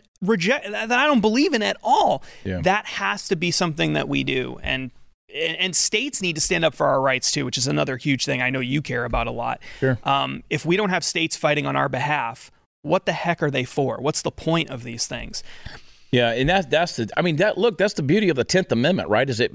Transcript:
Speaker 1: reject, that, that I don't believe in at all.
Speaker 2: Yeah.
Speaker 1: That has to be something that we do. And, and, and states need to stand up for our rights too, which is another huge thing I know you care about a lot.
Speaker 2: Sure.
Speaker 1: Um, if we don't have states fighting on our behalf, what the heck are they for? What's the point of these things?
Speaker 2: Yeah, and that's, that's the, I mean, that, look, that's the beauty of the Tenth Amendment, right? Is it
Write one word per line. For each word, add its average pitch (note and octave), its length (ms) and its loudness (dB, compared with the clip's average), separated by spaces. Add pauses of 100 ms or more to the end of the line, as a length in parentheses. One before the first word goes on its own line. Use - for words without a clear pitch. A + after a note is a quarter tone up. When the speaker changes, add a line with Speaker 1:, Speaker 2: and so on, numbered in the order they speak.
(220)
Speaker 1:
reject, G3+ 480 0
that, G#3+ 180 -6
that B3 100 2
I C#4+ 80 4
don't C#4 140 6
believe B3 320 4
in A3 100 2
at G3 200 0
all. A3 400 4 (220)
Speaker 2:
Yeah. F#2 180 -2
Speaker 1:
That F#3+ 240 2
has G3+ 420 -4
to F#3+ 80 2
be E3+ 140 0
something D#3+ 420 0
that D3 160 -2
we C#3 160 0
do. B2+ 400 -4
And, C3 260 -4 (420)
and, D#3+ 260 -4
and F3+ 180 0
states B3+ 440 0
need F3 140 -2
to D#3 60 -4
stand E3 240 0
up D3+ 100 2
for D3 140 0
our C#3 120 4
rights C3 300 0
too, C#3 140 -2
which B2 140 -4
is B2+ 100 0
another C#3+ 300 0
huge C3+ 260 0
thing C3 180 -2
I B2+ 80 0
know C3+ 100 -2
you C3 220 -2
care B2 220 -4
about A#2 240 -2
a A#2 40 -6
lot. A#2 280 -4 (180)
Speaker 2:
Sure. C3 240 2
Speaker 1:
Um, C3+ 480 0
if D#3 160 -4
we F3 100 4
don't G3+ 140 0
have F3+ 140 0
states E3 320 -2
fighting D3 300 0
on C#3 100 -2
our C#3 120 2
behalf, C3 640 -4 (320)
what E3 240 0
the F3 60 -2
heck E3 320 -2
are D3 60 2
they C3+ 140 0
for? B2+ 360 -2
What's D3 220 -2
the D#3 100 -4
point E3 380 -2
of B2 120 -10
these A#2 240 -8
things? - 380 -10 (640)
Speaker 2:
Yeah, A#2+ 200 4
and B2+ 180 0
that's, F3+ 200 2
that's D#3+ 280 2
the, A#2 100 -2 (120)
I - 20 2
mean, E3 160 2
that, G3 220 2
look, G3+ 180 2
that's G3+ 160 2
the D#3+ 100 -4
beauty F3+ 280 4
of C#3 60 2
the A#2+ 80 2
Tenth - 280 2
Amendment, A#2+ 380 2
right? A#2+ 180 4
Is A#2 120 0
it - 140 2